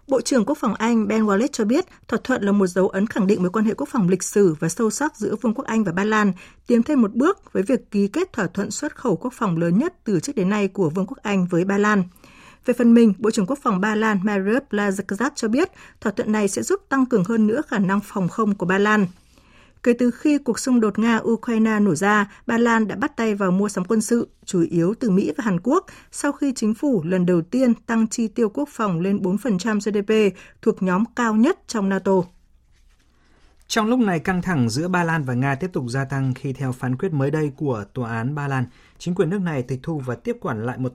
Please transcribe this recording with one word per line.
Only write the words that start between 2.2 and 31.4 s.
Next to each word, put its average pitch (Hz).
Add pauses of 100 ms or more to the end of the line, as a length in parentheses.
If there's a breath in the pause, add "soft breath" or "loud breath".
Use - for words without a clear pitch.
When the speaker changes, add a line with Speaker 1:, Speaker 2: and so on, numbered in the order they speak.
Speaker 1:
thuận 254
là 196
một 202
dấu 180
ấn 190
khẳng 220
định 196
mối 180
quan 220
hệ 220
quốc 285
phòng 190
lịch 180
sử 196
và 160
sâu 214
sắc 294
giữa 214
Vương 220
quốc 277
Anh 220
và 165
Ba 190
Lan, 214 (340 loud breath)
tiến 233
thêm 277
một 202
bước 285
với 190
việc 233
ký 202
kết 349
thỏa 190
thuận 202
xuất -
khẩu 208
quốc 247
phòng 180
lớn 170
nhất 330 (100)
từ 190
trước -
đến 185
nay 202
của 190
Vương 190
quốc -
Anh 196
với 175
Ba 196
Lan. 208 (600 loud breath)
Về 247
phần 233
mình, 233
Bộ 208
trưởng 214
Quốc 269
phòng 196
Ba 214
Lan 214
Mariusz 208 (100)
Blaszczak 202
cho 226
biết, 285 (300 loud breath)
thỏa 208
thuận 214
này 208
sẽ 226
giúp 381
tăng 269
cường 214
hơn 220
nữa 233
khả 233
năng 196
phòng 190
không 208
của 175
Ba 190
Lan. 208 (760 soft breath)
Kể 240
từ 247
khi 294
cuộc 240
xung 247
đột 208
Nga-Ukraine 220
nổ 196
ra, 202 (140 loud breath)
Ba 233
Lan 226
đã 185
bắt 247
tay 220
vào 196
mua 196
sắm 185
quân 220
sự, 233 (160)
chủ 170
yếu 175
từ 240
Mỹ 208
và 233
Hàn 180
Quốc, 302 (240 loud breath)
sau 285
khi 285
chính 220
phủ 247
lần 180
đầu 175
tiên 247
tăng 226
chi 220
tiêu 220
quốc 285
phòng 190
lên 196
bốn 190
phần 196
trăm 214
G 202
D 208
P, - (520 loud breath)
thuộc 190
nhóm 185 (120)
cao 226
nhất 262